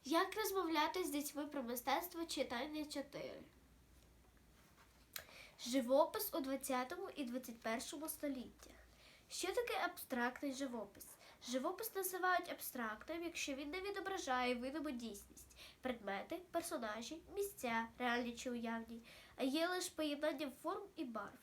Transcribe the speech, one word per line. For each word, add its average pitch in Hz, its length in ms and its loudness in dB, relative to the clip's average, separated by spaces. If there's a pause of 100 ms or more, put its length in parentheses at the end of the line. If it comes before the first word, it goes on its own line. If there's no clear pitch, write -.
(100)
Як 381 260 4
розмовляти 359 680 4
з 294 60 0
дітьми 285 360 -2
про 285 160 -4
мистецтво? 277 640 0
Читання 302 600 -2
чотири. 175 580 -6 (2250)
Живопис 269 680 6
у 330 60 4
двадцятому 269 760 0
і 294 80 0
двадцять 240 380 -6
першому 277 460 -2
століттях. 254 680 -4 (560)
Що - 180 0
таке 466 260 2 (100)
абстрактний 262 680 0
живопис? 240 520 -4 (440)
Живопис 330 460 0
називають 370 560 4
абстрактним, 247 720 -4
якщо 302 320 -2
він 285 160 -4
не 370 100 0
відображає 370 760 2
видиму 277 360 0
дійсність, - 680 -8 (240)
предмети, 202 580 -2 (120)
персонажі, 240 680 -2 (160)
місця, 240 540 0 (100)
реальні 240 340 2
чи 247 180 -4
уявні, 226 520 -2 (340)
а - 60 0
є 311 260 4
лише 359 220 0
поєднанням 302 640 0 (100)
форм 392 200 0 (140)
і 311 80 -2
барв. 220 380 -6